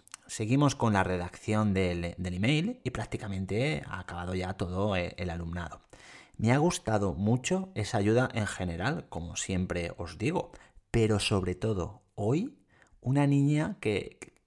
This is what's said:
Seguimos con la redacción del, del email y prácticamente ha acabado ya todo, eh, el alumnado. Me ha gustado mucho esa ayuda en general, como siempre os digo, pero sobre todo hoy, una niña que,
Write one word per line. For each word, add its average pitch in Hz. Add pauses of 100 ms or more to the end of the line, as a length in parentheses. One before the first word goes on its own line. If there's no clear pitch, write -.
(280)
Seguimos 131
con 113
la 98
redacción 95
del, 87
del 90
email 151
y 127
prácticamente 107
ha 98
acabado 90
ya 92
todo, 95
eh, 87
el 90
alumnado. 85 (560)
Me 110
ha 131
gustado 110
mucho 127
esa 107
ayuda 113
en 107
general, 92
como 85
siempre 87
os 85
digo, 151 (400)
pero 110
sobre 92
todo 98 (120)
hoy, 143 (420)
una 139
niña 147
que, - (140)